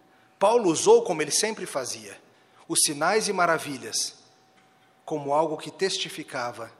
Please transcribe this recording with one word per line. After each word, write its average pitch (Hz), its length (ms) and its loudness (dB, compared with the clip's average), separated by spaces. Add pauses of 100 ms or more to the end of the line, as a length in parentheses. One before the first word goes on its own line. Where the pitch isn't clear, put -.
(400)
Paulo 214 300 4
usou, 190 340 6
como 160 180 -2
ele 147 100 -2
sempre 208 340 -2
fazia, 113 540 -10 (480)
os 156 180 0
sinais 175 420 0
e 202 60 -2
maravilhas 147 800 -2 (920)
como 143 280 -4
algo 156 240 0
que 151 140 -12
testificava 131 1080 -6